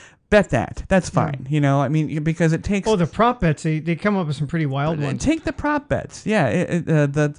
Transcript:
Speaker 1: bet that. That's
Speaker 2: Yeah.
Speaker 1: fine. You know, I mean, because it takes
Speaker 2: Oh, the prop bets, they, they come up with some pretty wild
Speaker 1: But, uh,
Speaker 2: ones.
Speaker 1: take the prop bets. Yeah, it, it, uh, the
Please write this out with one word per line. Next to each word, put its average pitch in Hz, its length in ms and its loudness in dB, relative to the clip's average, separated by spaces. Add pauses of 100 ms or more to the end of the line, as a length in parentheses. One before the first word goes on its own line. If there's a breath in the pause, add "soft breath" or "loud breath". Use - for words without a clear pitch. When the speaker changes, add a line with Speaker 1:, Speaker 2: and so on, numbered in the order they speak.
(300 loud breath)
Speaker 1:
bet 208 180 6
that. - 400 -2
That's 190 220 2
Speaker 2:
Yeah. - 160 2
Speaker 1:
fine. 135 240 -8
You 151 100 2
know, 139 220 4
I 127 80 0
mean, 156 340 -2
because 160 300 2
it - 100 -4
takes 196 240 -2
Speaker 2:
Oh, 220 80 4
the 170 100 2
prop 240 340 0
bets, 160 240 0
they, 156 160 0
they 151 160 -2
come 208 200 0
up 180 120 -2
with 143 80 -4
some 147 100 -4
pretty 160 180 -2
wild 143 320 -2
Speaker 1:
But, 151 80 -4
uh, - 40 -4
Speaker 2:
ones. 127 140 -4
Speaker 1:
take 311 220 0
the 320 80 -4
prop 294 380 -4
bets. - 340 -6
Yeah, 196 240 2
it, 165 220 0
it, - 180 -4
uh, 151 180 4
the 147 320 -2